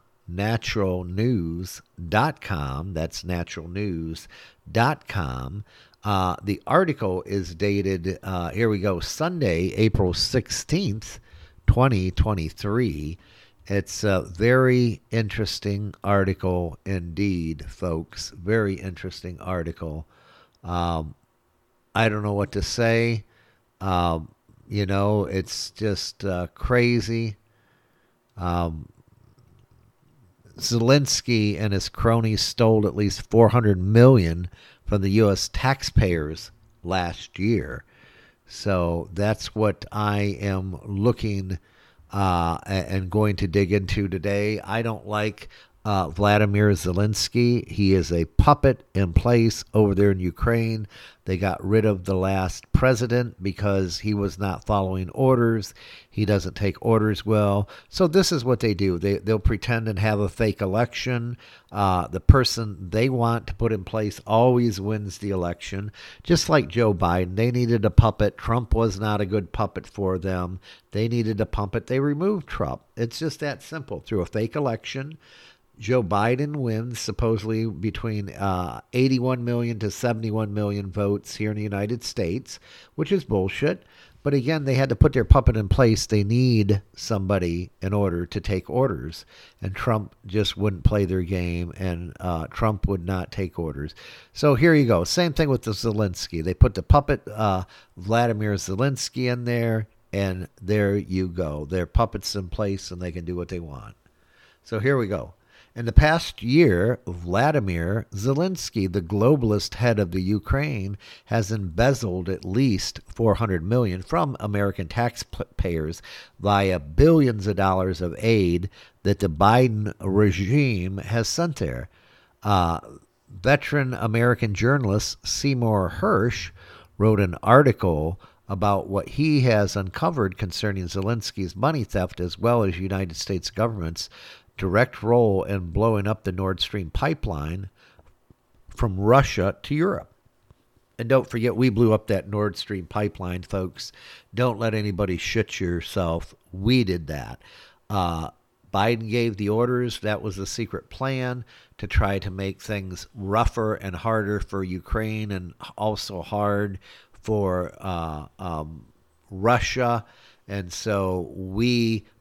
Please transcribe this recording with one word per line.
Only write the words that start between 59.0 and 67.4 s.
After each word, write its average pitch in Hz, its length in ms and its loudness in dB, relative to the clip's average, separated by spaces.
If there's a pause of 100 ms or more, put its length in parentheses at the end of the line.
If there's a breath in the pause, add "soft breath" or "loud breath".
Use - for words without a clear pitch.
they'll 107 220 0
pretend 113 480 0
and 104 100 -4
have 107 220 0
a 101 100 0
fake 107 320 -2
election. 120 720 -2 (360 loud breath)
Uh, 92 360 2
the 90 120 -6
person 107 720 2
they 113 180 0
want 117 380 -2
to - 80 -8
put 113 180 0
in 98 100 -4
place 107 440 -4
always 117 520 4
wins 104 380 -6
the 98 140 -6
election. 95 600 -6 (300 loud breath)
Just - 260 0
like 151 200 4
Joe 107 260 2
Biden, 90 420 0
they 113 140 2